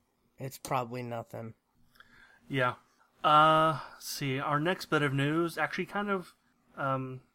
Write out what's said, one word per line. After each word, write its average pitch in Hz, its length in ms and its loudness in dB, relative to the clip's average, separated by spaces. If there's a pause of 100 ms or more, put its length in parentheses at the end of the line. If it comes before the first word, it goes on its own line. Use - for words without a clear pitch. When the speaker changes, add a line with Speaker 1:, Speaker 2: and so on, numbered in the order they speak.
(400)
Speaker 1:
it's 131 180 -10
probably 123 460 -4
nothing." 117 500 -10 (920)
Speaker 2:
Yeah. 127 280 0 (480)
Uh, 156 560 6 (140)
let's - 140 -16
see, 135 320 -4
our 143 200 -2
next 180 260 -2
bit 151 180 2
of 139 100 0
news 156 440 0
actually 156 280 -2
kind 202 240 -6
of, 190 240 -4 (440)
um, 131 420 -4 (160)